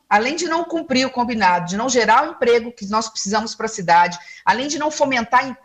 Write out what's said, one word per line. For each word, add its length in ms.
além 280
de 80
não 180
cumprir 440
o 40
combinado, 560
de 120
não 100
gerar 400
o 40
emprego 380
que 160
nós 220
precisamos 460
pra 140
cidade, 500
além 240
de 100
não 120
fomentar 760